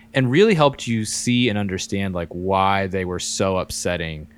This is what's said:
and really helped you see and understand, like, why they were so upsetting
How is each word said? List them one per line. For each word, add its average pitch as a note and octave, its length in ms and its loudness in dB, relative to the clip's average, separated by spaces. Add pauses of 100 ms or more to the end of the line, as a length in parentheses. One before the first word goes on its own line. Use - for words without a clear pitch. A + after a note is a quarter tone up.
(140)
and C3 160 2
really G3 240 6
helped D3 340 2
you A2+ 180 0
see B2 440 0
and G#2 80 0
understand, G2 560 -4
like, E2+ 160 -4
why F#2+ 580 0
they F#2 180 -4
were F2+ 140 -4
so F#2+ 380 -2
upsetting E2 680 -6 (100)